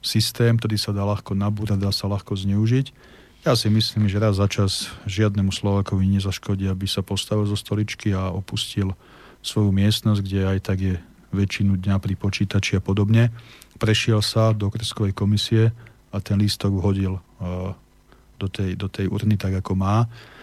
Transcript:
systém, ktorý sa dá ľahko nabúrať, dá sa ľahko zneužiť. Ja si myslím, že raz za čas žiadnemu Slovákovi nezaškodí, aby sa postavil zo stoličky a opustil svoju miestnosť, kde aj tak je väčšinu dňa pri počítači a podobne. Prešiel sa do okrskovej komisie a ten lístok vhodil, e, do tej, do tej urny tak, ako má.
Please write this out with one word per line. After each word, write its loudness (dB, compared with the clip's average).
systém, 2
ktorý -2
sa -4
dá -2
ľahko -2
nabúrať, -2
dá 0
sa -4
ľahko -4
zneužiť. 0
Ja 4
si 0
myslím, 2
že 0
raz 2
za 2
čas -2
žiadnemu 0
Slovákovi 0
nezaškodí, -2
aby -2
sa -4
postavil -2
zo -2
stoličky -4
a -2
opustil -4
svoju 2
miestnosť, 2
kde -2
aj 0
tak -2
je 0
väčšinu 0
dňa 0
pri -2
počítači 0
a -2
podobne. 4
Prešiel 2
sa 2
do 0
okrskovej -2
komisie 2
a -6
ten 0
lístok 0
vhodil, 0
e, -
do -2
tej, -4
do -4
tej -4
urny 2
tak, -2
ako -2
má. 2